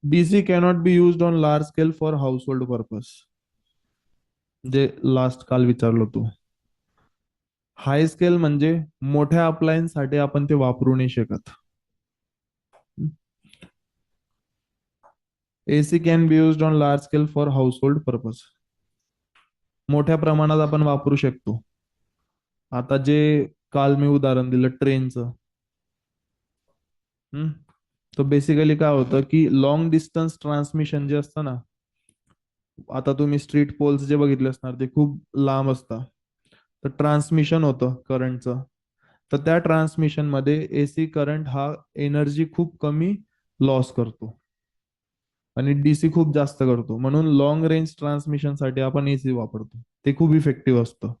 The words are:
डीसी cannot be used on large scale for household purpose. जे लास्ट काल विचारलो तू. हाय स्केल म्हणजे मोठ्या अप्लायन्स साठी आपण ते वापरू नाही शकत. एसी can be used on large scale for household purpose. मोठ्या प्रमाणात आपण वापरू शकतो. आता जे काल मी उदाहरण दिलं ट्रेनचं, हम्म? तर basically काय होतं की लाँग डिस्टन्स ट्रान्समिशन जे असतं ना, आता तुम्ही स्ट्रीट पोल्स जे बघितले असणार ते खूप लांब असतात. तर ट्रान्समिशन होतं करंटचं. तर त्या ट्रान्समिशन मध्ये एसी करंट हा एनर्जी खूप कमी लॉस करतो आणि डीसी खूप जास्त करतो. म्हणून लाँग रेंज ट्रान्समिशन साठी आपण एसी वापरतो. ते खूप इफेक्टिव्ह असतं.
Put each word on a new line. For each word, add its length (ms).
डीसी 320
cannot 400
be 100
used 300
on 140
large 280
scale 280
for 200
household 560
purpose. 400
जे 320
लास्ट 440
काल 160
विचारलो 420
तू. 220
हाय 300
स्केल 300
म्हणजे 420
मोठ्या 440
अप्लायन्स 460
साठी 240
आपण 280
ते 100
वापरू 400
नाही 140
शकत. 420
एसी 320
can 300
be 100
used 240
on 100
large 300
scale 240
for 240
household 580
purpose. 320
मोठ्या 280
प्रमाणात 420
आपण 240
वापरू 340
शकतो. 460
आता 260
जे 520
काल 220
मी 120
उदाहरण 440
दिलं 180
ट्रेनचं, 580
हम्म? 200
तर 40
basically 560
काय 140
होतं 280
की 260
लाँग 280
डिस्टन्स 520
ट्रान्समिशन 680
जे 80
असतं 280
ना, 120
आता 180
तुम्ही 260
स्ट्रीट 400
पोल्स 240
जे 140
बघितले 320
असणार 260
ते 200
खूप 240
लांब 340
असतात. 340
तर 40
ट्रान्समिशन 760
होतं 300
करंटचं. 540
तर 40
त्या 220
ट्रान्समिशन 680
मध्ये 440
एसी 360
करंट 420
हा 240
एनर्जी 560
खूप 280
कमी 340
लॉस 320
करतो 460
आणि 160
डीसी 400
खूप 220
जास्त 280
करतो. 340
म्हणून 300
लाँग 280
रेंज 340
ट्रान्समिशन 560
साठी 260
आपण 280
एसी 240
वापरतो. 500
ते 100
खूप 180
इफेक्टिव्ह 480
असतं. 380